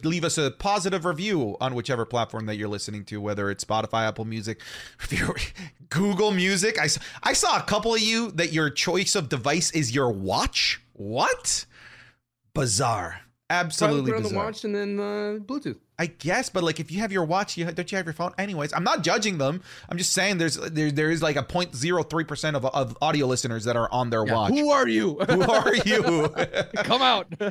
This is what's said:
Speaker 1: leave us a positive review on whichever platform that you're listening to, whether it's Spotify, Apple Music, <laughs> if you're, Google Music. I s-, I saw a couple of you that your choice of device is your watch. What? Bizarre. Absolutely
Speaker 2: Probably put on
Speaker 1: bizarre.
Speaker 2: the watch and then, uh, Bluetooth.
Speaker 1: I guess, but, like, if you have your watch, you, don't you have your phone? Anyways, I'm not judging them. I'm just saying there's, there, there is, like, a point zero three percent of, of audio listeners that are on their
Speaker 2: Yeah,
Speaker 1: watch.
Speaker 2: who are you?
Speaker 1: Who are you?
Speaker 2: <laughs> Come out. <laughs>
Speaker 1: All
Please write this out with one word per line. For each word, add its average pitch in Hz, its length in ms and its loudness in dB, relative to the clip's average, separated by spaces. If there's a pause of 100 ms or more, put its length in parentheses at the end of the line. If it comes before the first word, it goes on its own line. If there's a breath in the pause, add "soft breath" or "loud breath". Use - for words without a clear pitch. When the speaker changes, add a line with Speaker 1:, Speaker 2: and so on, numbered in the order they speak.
Speaker 1:
leave 165 160 0
us 170 160 0
a 143 100 2
positive 190 560 0
review 165 560 0
on 127 140 -2
whichever 120 300 -2
platform 113 420 -2
that 107 80 -4
you're 104 140 -4
listening 104 360 -8
to, 104 160 -8
whether 101 300 -2
it's 98 120 -6
Spotify, 110 440 0
Apple 107 180 -4
Music, 110 360 -6 (200)
<laughs> - 200 -20
if - 120 -6
you're, - 220 -2 (540 loud breath)
Google 202 420 2
Music. 190 480 2
I 151 60 2
s-, 147 120 0 (240 loud breath)
I - 120 0
saw 349 260 4
a - 40 -4
couple 220 300 0
of 226 60 2
you 226 320 0
that 156 200 0
your 156 200 0
choice 185 440 0
of 165 140 0
device 143 420 0
is 131 220 0
your 131 160 2
watch. 104 720 0 (120)
What? 226 720 -2 (880 loud breath)
Bizarre. 107 680 0 (280)
Absolutely 165 600 2
Speaker 2:
Probably - 0 -
put 220 60 0
on 220 60 -2
Speaker 1:
bizarre. 196 200 -2
Speaker 2:
the - 40 -2
watch 214 180 -8
and 208 100 0
then, 202 240 -2
uh, 208 460 -4
Bluetooth. 208 320 -6 (220)
Speaker 1:
I 170 80 -2
guess, 190 420 -2
but, 185 140 0
like, 160 180 0
if 151 100 -8
you 180 80 -2
have 220 140 -2
your 185 100 2
watch, 185 340 -2
you, 170 140 -2
don't 170 200 -6
you 202 60 -4
have 190 80 -2
your 165 80 -6
phone? 175 240 -4
Anyways, 185 360 -4
I'm 156 100 0
not 254 200 0
judging 208 360 2
them. 143 240 0 (260 loud breath)
I'm 175 80 -4
just 180 160 -2
saying 190 240 2
there's, 165 200 2
there, 156 340 0
there 151 180 2
is, 160 140 0
like, 151 140 2
a 135 60 0
point 175 320 -2
zero 160 280 0
three 160 220 -2
percent 156 320 -4
of, 127 80 -2
of 131 360 0
audio 147 240 4
listeners 120 380 0
that 120 140 0
are 117 140 0
on 120 200 0
their 110 160 2
Speaker 2:
Yeah, 113 80 2
Speaker 1:
watch. 113 160 4
Speaker 2:
who 294 180 4
are 277 180 4
you? 220 280 2 (140)
Speaker 1:
Who 185 140 6
are - 320 4
you? 170 520 2
Speaker 2:
<laughs> - 560 -2
Come 233 180 2
out. 226 360 2
<laughs> - 40 -6
Speaker 1:
All 202 100 0